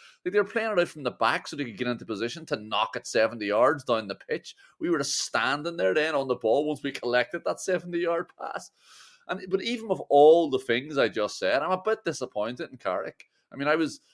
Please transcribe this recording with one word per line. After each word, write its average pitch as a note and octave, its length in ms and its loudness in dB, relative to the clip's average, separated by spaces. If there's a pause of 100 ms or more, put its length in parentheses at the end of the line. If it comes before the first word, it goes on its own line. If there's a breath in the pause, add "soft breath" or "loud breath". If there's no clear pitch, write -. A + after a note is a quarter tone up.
(220 soft breath)
Like, F#3 120 -2
they G3+ 40 2
were G3+ 60 4
playing A3 280 -4
it G3 60 0
out F3 100 4
from D3 160 -10
the B2 80 -2
back C3+ 360 0
so D#3+ 80 -10
they C#3+ 80 -4
could A2 140 -10
get A#2+ 80 -4
into A#2+ 180 -4
position A#2 420 -6
to D3 100 -4
knock G#2+ 400 -2
it B2 100 -10
seventy A2+ 400 0
yards B2 360 4
down A2+ 260 0
the G2 60 -6
pitch. - 400 -8 (240 soft breath)
We F3 120 -2
were E3 80 2
just C3+ 220 -2
standing D3 580 -2
there F#3+ 160 2
then D#3 200 2
on C3+ 140 0
the B2+ 60 2
ball B2 320 2
once D3+ 160 -4
we C#3 100 -4
collected B2 540 0
that F3 160 -2
seventy-yard F3 640 -2 (120)
pass. - 340 -10 (540 loud breath)
And, F#3 220 -6
but F#3 140 0
even A#3 260 -4
with D#3 220 0
all D3+ 400 8
the B2+ 80 2
things C#3 400 -2
I A#2+ 100 4
just G#2 300 -4
said, G#2 240 2
I'm E3 80 -2
a F3+ 120 0
bit A3 220 -2
disappointed B2 640 -6
in - 60 -18
Carrick. F#2 480 -4 (260)
I - 60 -18
mean, C#3 120 -2
I D3+ 80 4
was, D#3 240 -2 (140)